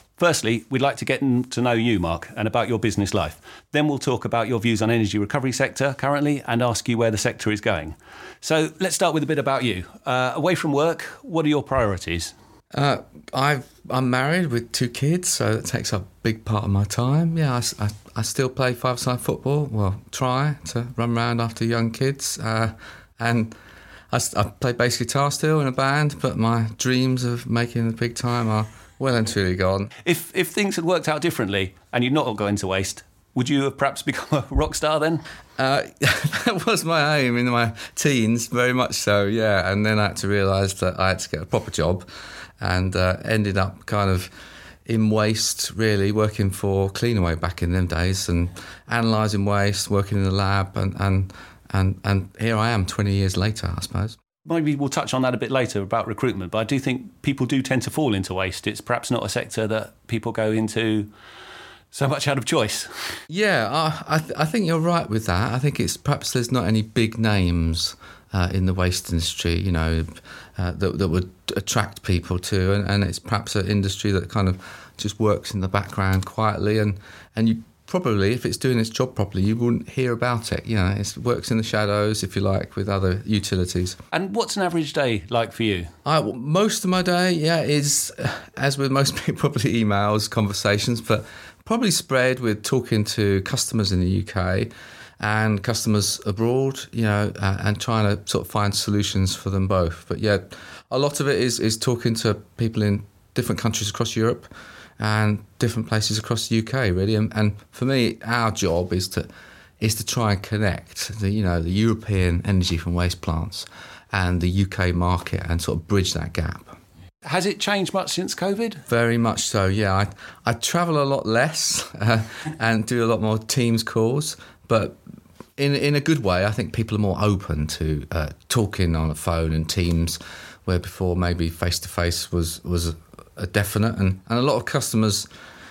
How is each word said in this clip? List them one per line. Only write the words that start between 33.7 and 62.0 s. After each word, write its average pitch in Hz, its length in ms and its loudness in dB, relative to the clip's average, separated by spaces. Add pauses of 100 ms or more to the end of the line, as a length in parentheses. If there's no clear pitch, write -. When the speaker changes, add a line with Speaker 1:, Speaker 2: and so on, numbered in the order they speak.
Speaker 1:
perhaps - 280 -2
<laughs> - 0 -
become - 240 -4 (100)
a 127 160 -2
rock 151 220 0
star 151 240 0
then? 156 240 0 (340)
Speaker 2:
Uh, 135 340 2
<laughs> - 80 -20
that - 680 0
was 196 180 2
my 151 320 2
aim 123 180 2
in 123 140 2
my 117 240 2 (220)
teens, 117 500 2
very 123 280 2
much 127 200 0
so, 101 320 4
yeah. 101 460 2
And 104 120 2
then 107 140 4
I 104 120 4
had - 80 -8
to 98 100 -4
realise 98 480 2
that 90 240 0
I 95 80 4
had 95 100 2
to - 120 -10
get 80 120 -4
a - 60 -8
proper 107 240 -2
job 90 360 0 (520)
and, 92 360 0
uh, 92 300 2
ended 101 320 0
up 95 300 -2
kind 101 240 2
of 90 180 0 (560)
in 110 240 2
waste, 107 600 0
really, 104 400 2
working 104 400 2
for 98 400 0
Cleanaway 92 480 0
back 87 240 -4
in 87 80 2
them 92 160 2
days 87 420 0
and 87 220 0 (340)
analysing 107 600 2
waste, 101 440 2
working 98 300 2
in 98 60 2
the 95 40 2
lab, 98 480 0
and, 98 220 0
and, 95 340 0 (380)
and, 95 320 2
and 98 260 0 (100)
here 113 160 0
I 110 140 2
am 101 160 2
twenty 101 280 0
years 98 220 2
later, 92 400 -2
I - 60 -4
suppose. 98 380 -4 (240)
Speaker 1:
Maybe 151 320 0
we'll 139 140 0
touch - 240 -2
on 131 80 2
that 127 140 2
a - 20 0
bit 120 140 -4
later 113 320 0
about 101 240 -2
recruitment, 101 440 -4
but 107 60 -2
I 113 60 0
do 131 160 0
think 131 420 -6
people 139 240 0
do 135 160 2
tend 131 220 0
to - 80 -8
fall 135 240 2
into 95 180 -2
waste. 92 320 -4
It's 107 160 -4
perhaps - 300 -2
not 117 120 0
a 110 60 -4
sector 110 380 -2
that 110 260 -4 (140)
people 113 240 -4
go 110 200 0
into 110 600 0 (800)
so 139 160 0